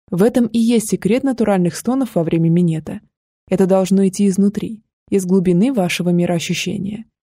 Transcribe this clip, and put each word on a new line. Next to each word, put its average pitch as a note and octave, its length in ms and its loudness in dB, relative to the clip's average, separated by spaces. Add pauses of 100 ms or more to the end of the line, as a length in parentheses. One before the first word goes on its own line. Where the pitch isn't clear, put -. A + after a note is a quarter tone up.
(100)
В F3 120 0
этом A#3+ 240 2
и A#3 120 -2
есть A3+ 300 2
секрет G3 340 0
натуральных G#3+ 540 0
стонов B3+ 380 -4
во E3+ 100 0
время E3 260 2
минета. E3 500 0 (480)
Это F#3 180 2
должно F#3+ 400 2
идти G3 200 0
изнутри, G3+ 560 -2 (280)
из G3 160 0
глубины F#3 460 2
вашего F3+ 380 -2
мироощущения. F3 960 -2 (300)